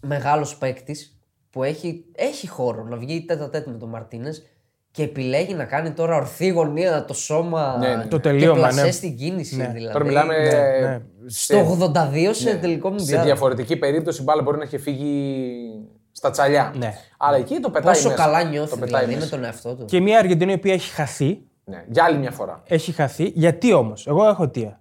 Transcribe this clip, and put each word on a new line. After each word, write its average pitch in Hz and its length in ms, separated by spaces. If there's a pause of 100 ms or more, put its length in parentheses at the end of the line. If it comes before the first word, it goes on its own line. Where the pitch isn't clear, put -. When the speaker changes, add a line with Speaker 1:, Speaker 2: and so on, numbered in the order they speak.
Speaker 1:
μεγάλος 143 560
παίκτης - 600 (320)
που 131 140
έχει, 160 420 (100)
έχει 277 320
χώρο 117 360
να 120 140
βγει 160 280
τέτα 151 240
τέτ 151 180
με 123 100
τον 117 120
Μαρτίνες 117 560 (460)
και 156 120
επιλέγει 147 500
να 151 120
κάνει 156 260
τώρα 165 240
ορθή 151 340
γωνία, 165 560
το - 80
σώμα 156 680
Speaker 2:
Ναι, 127 80
ναι, 123 80
ναι. 113 80
Speaker 3:
Το 131 140
Speaker 1:
και 147 120
Speaker 3:
τελείωμα, 143 260
Speaker 1:
πλασέ 139 280
Speaker 3:
ναι. 175 80
Speaker 1:
στην 170 240
κίνηση, 151 400
Speaker 3:
Ναι. 131 180
Speaker 1:
δηλαδή. 113 200
Speaker 2:
Τώρα 147 120
μιλάμε, 151 320
Speaker 3:
Ναι, 143 500
ναι. 127 140 (260)
Speaker 1:
Στο 123 280
Speaker 2:
σε 196 60
Speaker 1:
ογδόντα 170 460
δύο 165 260
σε 233 180
Speaker 2:
Ναι. 196 80
Speaker 1:
τελικό 170 280
Speaker 2:
Σε 190 80
Speaker 1:
μουντιάλ. 160 280
Speaker 2:
διαφορετική 131 540
περίπτωση 151 440
η - 20
μπάλα 151 180
μπορεί 143 160
να 151 60
είχε 139 140
φύγει 139 720 (600)
στα - 180
τσαλιά. 143 480
Speaker 3:
Ναι. 120 160 (240)
Speaker 2:
Αλλά 143 200
εκεί 277 220
το 247 100
πετάει 165 240
Speaker 1:
Πόσο 240 160
Speaker 2:
μέσα. - 140
Speaker 1:
καλά 156 200
Speaker 2:
Το 165 60
Speaker 1:
νιώθει, 147 300
Speaker 2:
πετάει 123 80
Speaker 1:
δηλαδή, 123 260
Speaker 2:
μέσα. 151 120
Speaker 1:
με 147 60
τον 135 120
εαυτό 117 320
του. 127 100
Speaker 3:
Και 175 160
μια 208 180
Αργεντινή 185 320
η 190 40
οποία 190 180
έχει 180 200
χαθεί. 147 480 (220)
Speaker 2:
Ναι, 87 260
για 160 140
άλλη 160 140
μια 131 140
φορά. 98 360
Speaker 3:
Έχει 165 240
χαθεί. 156 440
Γιατί 170 380
όμως; 110 340
Εγώ 165 200
έχω 202 160
αιτία. 110 380